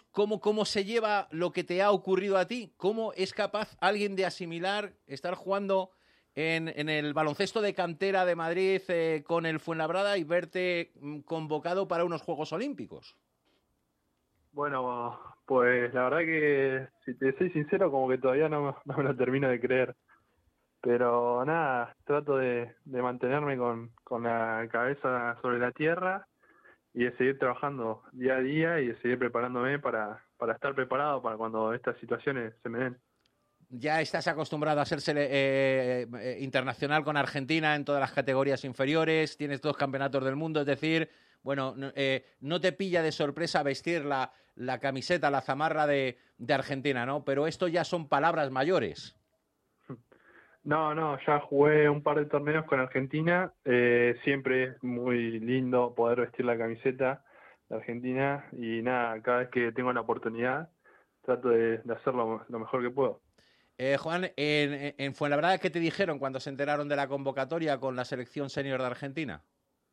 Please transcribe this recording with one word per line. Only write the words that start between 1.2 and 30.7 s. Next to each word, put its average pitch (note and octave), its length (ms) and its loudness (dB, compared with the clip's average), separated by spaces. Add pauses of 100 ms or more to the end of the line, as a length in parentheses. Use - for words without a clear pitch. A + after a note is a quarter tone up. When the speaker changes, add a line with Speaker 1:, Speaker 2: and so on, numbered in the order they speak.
Speaker 1:
lo E3 200 0
que F3+ 120 -2
te F3 180 0
ha G3+ 100 6
ocurrido F#3+ 460 2
a F#3 100 4
ti. A#3 300 -8
¿Cómo A3 360 0
es F#3 200 -2
capaz G#3 460 -4
alguien G3+ 360 2
de F#3+ 100 2
asimilar F3+ 680 -4 (120)
estar F3 300 -6
jugando F#3+ 560 0 (440)
en, D#3+ 320 0
en D3+ 220 -4
el D3+ 240 -2
baloncesto D#3 480 0
de G3+ 120 0
cantera F#3 520 0
de F3 100 2
Madrid, F3+ 540 0
eh, E3 360 0
con E3+ 200 0
el D#3+ 140 0
Fuenlabrada E3+ 580 0
y F3 60 -2
verte, F3 760 -2
mm, D3 220 -10
convocado D#3+ 680 -2
para E3+ 180 2
unos E3+ 160 -4
Juegos D3+ 320 -6
Olímpicos? F#3 640 -8 (1400)
Speaker 2:
Bueno, B2+ 680 -4 (260)
pues B2 480 4
la B2+ 160 2
verdad C#3+ 100 2
que, C#3+ 680 2 (180)
si B2+ 100 -6
te C3+ 220 2
soy F3+ 140 2
sincero, D3+ 400 2
como C3 160 2
que B2+ 100 2
todavía C3+ 320 4
no, C#3+ 360 -2
no C#3 120 -4
me D3+ 60 2
lo C3+ 120 2
termino C3 340 2
de B2 100 0
creer. B2+ 360 2 (840)
Pero A#2+ 640 2
nada, C#3+ 500 0 (100)
trato C#3+ 320 0
de, A#2+ 380 -2 (100)
de C3 160 -4
mantenerme B2+ 560 0
con, A#2+ 340 -2 (120)
con A#2 200 -4
la A2+ 480 -2
cabeza B2 720 -2
sobre B2 180 0
la D3+ 120 0
tierra F3+ 560 -2 (640)
y A#2+ 120 0
de A#2+ 120 -4
seguir C3+ 220 2
trabajando B2 720 -2
día B2+ 240 0
a C3 60 0
día D#3 380 0
y C3 100 0
de A2 120 -8
seguir B2 180 0
preparándome B2 600 -2
para, A2+ 440 -4 (140)
para A2+ 160 -2
estar C#3 220 -4